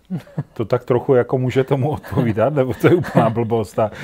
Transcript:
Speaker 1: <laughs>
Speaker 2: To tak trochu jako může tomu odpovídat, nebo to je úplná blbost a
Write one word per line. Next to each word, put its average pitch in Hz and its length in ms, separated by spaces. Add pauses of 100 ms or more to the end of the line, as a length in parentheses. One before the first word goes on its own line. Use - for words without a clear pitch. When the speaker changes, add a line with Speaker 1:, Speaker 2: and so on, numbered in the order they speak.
Speaker 1:
<laughs> - 440
Speaker 2:
To 113 120
tak - 200
trochu 127 280
jako 123 240
může 127 260
tomu 135 260
odpovídat, 117 640
nebo 131 200
to - 140
je - 80
úplná 117 340
blbost 113 500
a 107 120 (120)